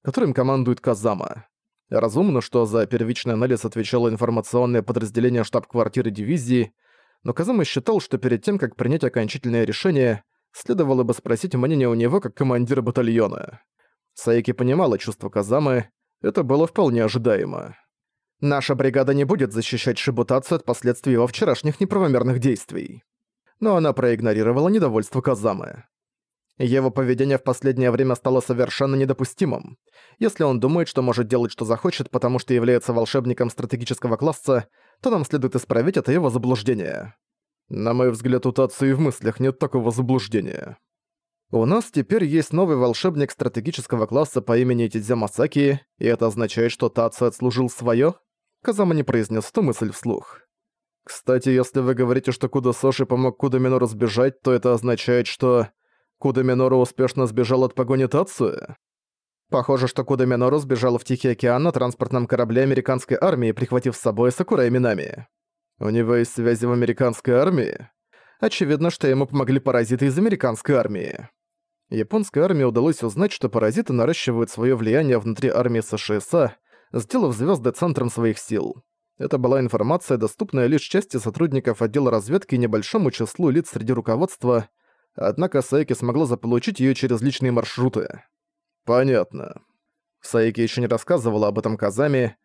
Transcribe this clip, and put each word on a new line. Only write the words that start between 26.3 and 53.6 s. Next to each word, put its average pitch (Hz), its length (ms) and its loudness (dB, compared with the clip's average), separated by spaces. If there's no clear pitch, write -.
Его 131 320 2
поведение 135 480 0
в - 60 -8
последнее 127 460 0
время 127 260 2
стало 131 240 0
совершенно 127 560 -2
недопустимым. 135 840 -2
Если 220 240 0
он 131 160 2
думает, 156 300 2
что 131 140 -2
может 120 260 0
делать, 120 240 0
что - 120 -6
захочет, 117 460 -2
потому 127 300 0
что - 140 -2
является 120 380 2
волшебником 117 580 0
стратегического 120 640 -4
класса, 139 500 0
то 254 100 0
нам 175 140 0
следует 131 300 -2
исправить 127 420 0
это 143 140 -2
его 151 200 2
заблуждение. 110 840 -2
На 110 240 -4
мой 127 180 2
взгляд, 123 360 0
у 123 60 0
Тацу 131 340 0
и 135 60 4
в 135 80 0
мыслях 117 380 -2
нет 131 220 0
такого 120 320 -2
заблуждения. 120 840 -2
У 113 140 2
нас 202 260 2
теперь 185 340 0
есть 151 280 0
новый 165 240 2
волшебник 135 540 0
стратегического 120 760 -4
класса 135 360 0
по 117 160 2
имени 123 300 2
Тидзя 113 280 -2
Масаки, 139 640 0
и - 80 -2
это 117 200 2
означает, 113 460 0
что - 160 -2
Тацу 117 360 0
отслужил 123 460 0
свое? 123 440 0
Казама 196 320 2
не 151 80 2
произнес 110 460 0
эту 226 140 0
мысль 113 300 0
вслух. - 480 -6
«Кстати, - 440 0
если 127 320 2
вы 127 140 2
говорите, 127 380 0
что - 180 -4
Куда 127 240 0
Соши 135 320 0
помог 127 320 0
Куда 131 200 0
Минору 127 280 2